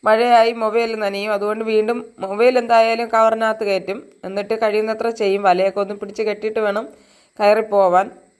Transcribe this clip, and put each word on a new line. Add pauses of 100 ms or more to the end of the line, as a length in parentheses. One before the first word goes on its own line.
മഴയായി (120)
മൊബൈൽ (120)
നനയും,
അതുകൊണ്ട്
വീണ്ടും (260)
മൊബൈൽ
എന്തായാലും
കവറിനകത്ത്
കയറ്റും. (280)
എന്നിട്ട്
കഴിയുന്നത്ര (120)
ചെയ്യും.
വലയൊക്കെ
ഒന്ന്
പിടിച്ച്
കെട്ടിയിട്ട്
വേണം (540)
കയറിപ്പോവാൻ. (320)